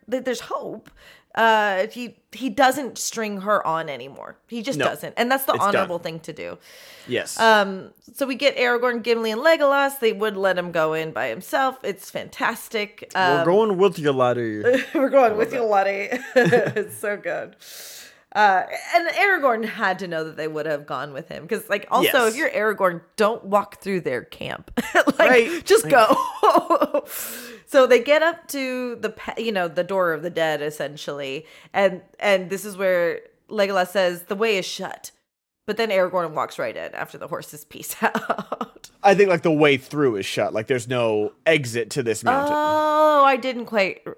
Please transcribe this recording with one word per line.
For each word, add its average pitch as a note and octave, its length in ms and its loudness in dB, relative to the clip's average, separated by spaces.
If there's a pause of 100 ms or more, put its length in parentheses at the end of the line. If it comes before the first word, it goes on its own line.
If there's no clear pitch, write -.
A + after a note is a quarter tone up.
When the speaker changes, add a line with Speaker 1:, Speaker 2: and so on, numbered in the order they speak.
Speaker 1:
that B3 180 -4
there's A#3 140 -4
hope, - 500 -10 (460)
uh, G#3+ 560 4
he, A#3+ 260 -12 (140)
he C4 180 -6
doesn't C4 480 2
string G#3 440 -6
her G#3 260 0
on D#3+ 200 -4
anymore. C3+ 500 -14 (100)
He A#3 160 -8
just A3 160 -2
Speaker 2:
No. C#3 60 2
Speaker 1:
doesn't. - 300 -4
And A#3+ 160 -2
that's C4+ 140 0
the D#4 80 0
Speaker 2:
It's - 100 -2
done. G3+ 120 2
Speaker 1:
honorable F3+ 240 -2
thing E3 220 -10
to D#3+ 120 -14
do. F2 240 -12 (500)
Speaker 2:
Yes. A2 320 -4
Speaker 1:
Um, G3+ 520 2 (220)
so C#4 120 -4
we C4 100 -4
get C4+ 220 0
Aragorn, A#3+ 460 0
Gimli, A3+ 280 0
and A3 100 -6
Legolas. C#4 580 2
They A3+ 140 2
would G3+ 220 -2
let F#3+ 220 0
him F3 140 -4
go D#3 220 0
in D#3+ 180 -4
by C3+ 160 -4
himself. C4 560 -4
It's - 260 -8
fantastic. - 1080 -6
Speaker 2:
We're F3+ 260 4
Speaker 1:
Um, E3 40 0
Speaker 2:
going G3+ 320 4
with F#3 220 4
you, D3 120 2
laddie. A#2+ 520 0
Speaker 1:
<laughs> B3+ 320 0
We're C#4 140 2
going A#3+ 280 4
with A3+ 160 0
Speaker 2:
Love B3+ 80 -2
Speaker 1:
you, - 20 0
Speaker 2:
it. A3 60 0
Speaker 1:
laddie. G3 400 0 (260)
<laughs> A#3 440 4
It's G3+ 180 -8
so G#3 180 -4
good. D#3+ 400 -8 (800)
Uh, G3 300 4 (320)
and E4+ 140 2
Aragorn D4 560 2
had F#3+ 340 -2
to F#3+ 80 -8
know D#3+ 160 -4
that D#3+ 140 -10
they D#3 100 -6
would D3+ 180 -6
have D3 200 -4
gone D3 260 -8
with C#3 160 -12
him. C#3+ 220 -12
'Cause, G#3 200 -4
like, G3+ 220 -2
also, B3+ 340 4
Speaker 2:
Yes. A3 80 2
Speaker 1:
if A#3 40 -10
you're D4+ 120 -2
Aragorn, G3 520 -2 (160)
don't G#3 260 0
walk G3 380 -2
through F#3+ 200 -4
their C3 220 -4
camp. - 480 -12 (140)
<laughs> - 100 -6 (240)
Like, - 100 6
Speaker 2:
Right. B3+ 360 2
Speaker 1:
just G#4 200 6
Speaker 2:
Like D#4 80 -4
Speaker 1:
go. D4 1160 4
<laughs> - 40 -12 (520)
So C4 200 6
they B3 140 6
get C#4+ 200 4
up E4 280 0
to B3+ 480 -6
the, G#3+ 140 -6
pa-, - 260 -12
you A3+ 160 -2
know, F3+ 160 -2
the E3 140 -2
door F3+ 280 0
of D3+ 120 -6
the F3 60 -8
dead, D#3 320 -2
essentially. D3 840 -8 (280)
And, F#3 280 2 (180)
and F#3+ 300 0
this F#3+ 160 -8
is G#3 100 -12
where F3+ 460 0 (280)
Legolas G3+ 400 0
says, F3+ 340 0
"The G#3+ 120 -6
way G#3+ 220 0
is F3 80 -2
shut." - 460 -12 (560)
But G#3+ 100 -4
then A3+ 120 0
Aragorn F3+ 420 0
walks C3 280 -4
right A#2+ 160 -4
in E2 180 -10
after - 240 -10
the - 120 -12
horses - 360 -12
<laughs> - 40 -20
peace - 320 -14
out. - 880 -4 (140)
Speaker 2:
I G3 120 8
think, G3 140 6
like, E3+ 140 2
the F3 100 4
way D3 240 6
through C3 400 0
is G2 80 -4
shut. G#2 280 -2
Like, A2 140 -2
there's A#2+ 220 -2
no A2+ 420 0 (140)
exit A#2+ 460 0
to C#3 120 -4
this A2 220 -2
mountain. C#4 320 2
Speaker 1:
Oh, D4+ 680 4
I C4+ 120 4
didn't B3 300 -6
quite, G3 380 -2 (120)